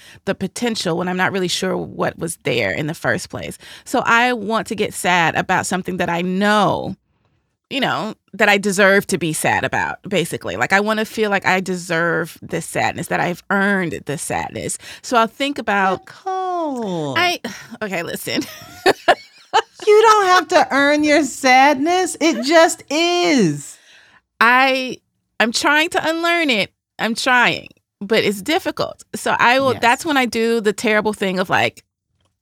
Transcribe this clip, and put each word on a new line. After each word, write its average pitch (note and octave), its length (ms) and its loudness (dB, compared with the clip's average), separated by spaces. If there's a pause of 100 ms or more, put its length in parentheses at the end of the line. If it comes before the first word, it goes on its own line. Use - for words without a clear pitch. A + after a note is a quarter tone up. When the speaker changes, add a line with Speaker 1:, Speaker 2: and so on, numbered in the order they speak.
(240)
Speaker 1:
the F#3+ 100 -2
potential G3 640 -4
when F3+ 120 -4
I'm F#3 80 -4
not F#3 160 0
really F#3 160 -2
sure F#3 260 -4
what F3 420 -6
was E3 260 -8
there A2 280 0
in C#3+ 160 -4
the D#3 60 -6
first - 360 -4
place. - 280 -10 (260)
So - 220 0
I A#3+ 260 4
want A3 360 -4
to A3+ 80 -6
get G3+ 180 -4
sad F3 420 0
about E3+ 300 0
something F#3 320 -4
that F3 100 -2
I E3+ 140 -2
know, F#3 760 0 (720)
you C4 120 -4
know, E3+ 340 -4 (160)
that G3+ 160 2
I G3+ 100 6
deserve G3 500 4
to F#3+ 100 -2
be D#3+ 160 -4
sad A2+ 320 0
about, F#2 420 -4
basically. D3+ 480 -4
Like, A2+ 160 -2
I G3 80 4
wanna G#3+ 240 -2
feel G#3+ 260 -4
like G3 160 -2
I F#3 140 2
deserve E3+ 800 -4
this E3 240 -8
sadness, B2 420 -4
that F3+ 120 -2
I've E3 300 -4
earned G3 560 -2
this D3 160 -6
sadness. - 560 -6 (240)
So B3+ 160 -2
I'll A3+ 100 4
think C#4 300 -6
about G3 420 0
Speaker 2:
Nicole. C#4+ 1200 -6
Speaker 1:
I, F4 240 -2 (200)
<sighs> - 200 -16
okay, F#3 220 -4
listen. - 400 -6 (420)
<laughs> - 80 6 (920)
Speaker 2:
You G#4+ 160 8
don't G#4+ 260 6
have F4+ 200 4
to D#4+ 240 4
earn C#4+ 320 2
your D4+ 200 4
sadness. C#4 960 4
It C4+ 240 2
just E4 460 4
is. D4+ 880 0 (640)
Speaker 1:
I, B3+ 580 4 (420)
I'm A3 120 2
trying D4+ 380 2
to F4 200 -2
unlearn E4 400 0
it. G#3 240 -2 (240)
I'm A3 160 -4
trying, A3+ 540 0 (340)
but G3+ 220 0
it's G3+ 180 0
difficult. - 640 -4 (100)
So - 240 -2
I B3 220 4
will, C4+ 140 0
Speaker 2:
Yes. - 80 -4
Speaker 1:
that's A#3+ 240 2
when D4+ 120 0
I B3+ 80 2
do A#3 340 0
the G#3 140 0
terrible G#3+ 400 0
thing F#3+ 260 -4
of, F#3+ 120 -2
like, A#2 320 0 (580)